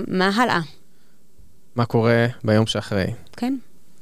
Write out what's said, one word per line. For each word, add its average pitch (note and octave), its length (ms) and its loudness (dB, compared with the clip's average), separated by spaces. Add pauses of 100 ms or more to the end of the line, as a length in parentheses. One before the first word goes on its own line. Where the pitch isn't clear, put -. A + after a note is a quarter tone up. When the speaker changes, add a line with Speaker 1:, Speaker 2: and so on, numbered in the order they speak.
Speaker 1:
מה F#3 200 4
הלאה? G#3 320 2 (1160)
Speaker 2:
מה A#2+ 80 4
קורה A#2 420 4 (180)
ביום A2 220 6
שאחרי? G#2 400 0 (300)
Speaker 1:
כן. C4 200 -2 (460)